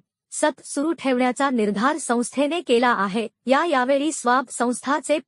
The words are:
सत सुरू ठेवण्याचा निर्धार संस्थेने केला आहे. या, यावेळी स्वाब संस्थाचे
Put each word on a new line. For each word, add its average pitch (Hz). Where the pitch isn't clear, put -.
सत -
सुरू 294
ठेवण्याचा 254
निर्धार 220
संस्थेने 277
केला 247
आहे. 208
या, 269
यावेळी 277
स्वाब 247
संस्थाचे 269